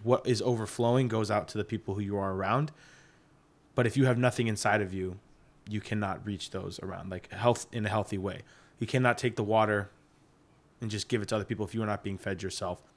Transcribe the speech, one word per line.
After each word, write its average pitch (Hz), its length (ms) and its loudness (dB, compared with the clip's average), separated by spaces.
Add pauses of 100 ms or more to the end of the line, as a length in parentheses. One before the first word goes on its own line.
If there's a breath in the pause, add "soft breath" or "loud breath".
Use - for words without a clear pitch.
what 117 240 2
is 110 160 2
overflowing 120 640 2
goes 110 220 0
out 107 180 0
to - 100 -8
the 101 60 -2
people 101 300 -6
who 101 60 -2
you 101 180 -2
are 98 140 -2
around. 107 400 0 (1040 soft breath)
But 120 120 4
if 110 100 -2
you 135 100 6
have 123 120 4
nothing 123 300 2
inside 107 340 2
of 92 100 -4
you, 92 260 -4 (500)
you 107 120 -4
cannot 98 460 -4
reach 101 240 -6
those 92 300 -8
around, 95 300 -8
like, 90 220 -10
health 117 400 2
in 107 140 -2
a - 20 0
healthy 101 300 0
way. 92 240 -4 (360 soft breath)
You 117 80 -2
cannot 123 300 4
take 120 200 0
the 110 80 0
water 107 460 4 (880)
and 113 100 -6
just 104 180 -4
give 113 140 0
it 98 60 -6
to 113 80 0
other 104 80 0
people 104 200 -4
if 95 100 -6
you 113 80 0
are 107 40 -2
not 104 180 -2
being 98 140 -4
fed 95 240 -6
yourself. 90 400 -6 (140)